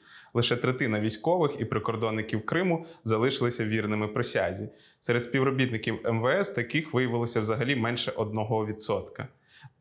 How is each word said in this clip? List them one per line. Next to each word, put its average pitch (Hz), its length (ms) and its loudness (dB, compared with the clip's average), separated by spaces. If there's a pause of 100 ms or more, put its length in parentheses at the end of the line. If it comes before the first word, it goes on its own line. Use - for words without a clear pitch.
(340)
Лише 120 220 2
третина 127 440 0
військових 147 600 0
і - 40 -2
прикордонників 110 840 -2
Криму 165 400 0 (180)
залишилися 120 600 2
вірними 107 440 0
присязі. 95 600 0 (320)
Серед 120 220 0
співробітників 127 840 0
М 113 160 2
В 120 40 2
С 190 240 2
таких 143 440 -4
виявилося 120 460 2
взагалі 117 360 0
менше 120 340 0
одного 110 560 -2
відсотка. - 640 -4 (520)